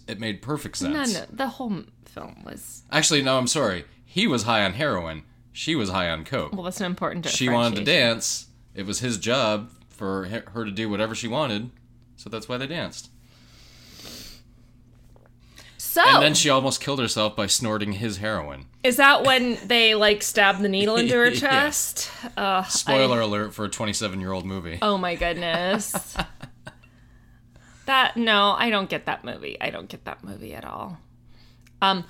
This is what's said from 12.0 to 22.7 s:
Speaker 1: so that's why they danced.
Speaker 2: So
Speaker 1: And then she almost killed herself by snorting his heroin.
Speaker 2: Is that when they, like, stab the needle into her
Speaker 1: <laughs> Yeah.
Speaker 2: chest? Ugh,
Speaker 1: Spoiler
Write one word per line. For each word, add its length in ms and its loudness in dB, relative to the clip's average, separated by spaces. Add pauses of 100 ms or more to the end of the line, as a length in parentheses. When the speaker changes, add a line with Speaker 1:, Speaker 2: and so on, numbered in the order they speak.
Speaker 1:
so 140 -20
that's 180 -10
why 100 -4
they 100 -6
danced. 420 -10 (2750)
Speaker 2:
So 260 2
Speaker 1:
And 160 10
then 140 6
she 140 4
almost 300 4
killed 200 -2
herself 360 0
by 120 -2
snorting 460 0
his 240 -4
heroin. 480 -6 (180)
Speaker 2:
Is 140 2
that 260 8
when 420 4
they, 300 4
like, 260 4
stab 380 2
the 100 2
needle 260 2
into 200 2
her 120 6
Speaker 1:
<laughs> 40 4
Yeah. 80 -2
Speaker 2:
chest? 720 0 (240)
Ugh, 320 0
Speaker 1:
Spoiler 540 2